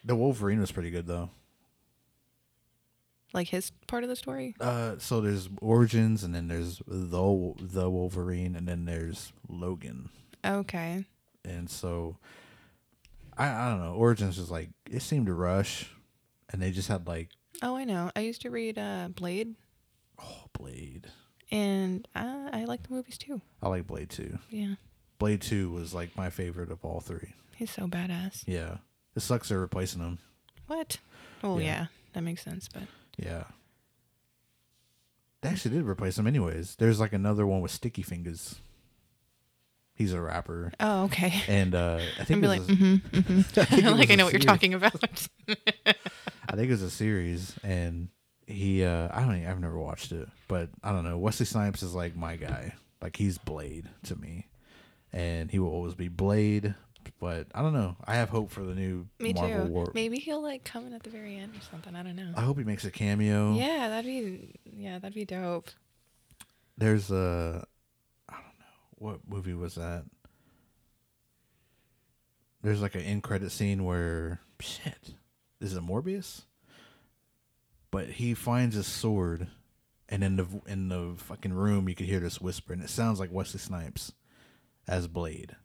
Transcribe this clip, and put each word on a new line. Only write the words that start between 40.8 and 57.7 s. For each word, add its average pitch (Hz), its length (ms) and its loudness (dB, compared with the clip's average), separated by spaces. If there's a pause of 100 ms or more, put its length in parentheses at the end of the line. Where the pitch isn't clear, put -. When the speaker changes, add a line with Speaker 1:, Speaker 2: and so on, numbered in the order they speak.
Speaker 2:
Oh, 202 240 2
okay. 180 420 2
Speaker 1:
And, 98 280 4
uh, 85 240 2 (200)
I - 60 -6
think 180 140 4
Speaker 2:
I'd - 20 6
be 202 60 8
Speaker 1:
it - 20 8
Speaker 2:
like, 185 120 4
Speaker 1:
was 185 100 -2
a - 20 10
Speaker 2:
"Mm-hmm, 190 460 8
mm-hmm." 185 220 6
Speaker 1:
<laughs> - 200 6
I 170 40 10
think 226 200 8
it - 0 -
Speaker 2:
<laughs> 233 60 10
Like, 226 80 8
Speaker 1:
was 202 120 10
Speaker 2:
I - 20 12
Speaker 1:
a 202 40 12
Speaker 2:
know 185 80 10
what 170 80 6
you're 185 80 6
Speaker 1:
series. - 60 6
Speaker 2:
talking 190 280 8
about. 202 300 4
<laughs> - 440 -6 (1000)
Speaker 1:
I 101 80 0
think 120 120 2
it 131 40 6
was 101 100 4
a 87 80 -2
series, 92 720 0
and 87 460 0 (380)
he, 98 380 2
uh, 85 280 2
I - 80 0
don't 120 160 4
even, 85 120 -2
I've 92 120 -2
never 82 180 -2
watched 78 320 -6
it, 82 180 -8 (200)
but 85 200 0 (140)
I 101 100 -2
don't 90 120 0
know. 85 140 -2
Wesley 110 280 2
Snipes 101 360 0
is, 90 120 -6
like, 87 220 -4
my 82 200 -4
guy. 69 360 -6 (280)
Like, 87 160 -8
he's 98 220 2
Blade 76 500 -8 (160)
to 87 120 -8
me, 85 320 -12 (640)
and 85 380 -2
he 98 100 2
will 90 100 2
always 87 240 -4
be 90 140 -6
Blade. 101 640 4 (460)
But 85 340 -4
I 120 80 -2
don't 156 100 2